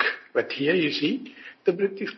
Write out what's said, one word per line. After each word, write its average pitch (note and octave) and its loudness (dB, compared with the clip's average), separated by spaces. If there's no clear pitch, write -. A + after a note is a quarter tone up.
But - 2
here C#3+ 0
you D#3+ 2
see, F#3+ -2
the F#3 4
breath G3 0
is G3+ -6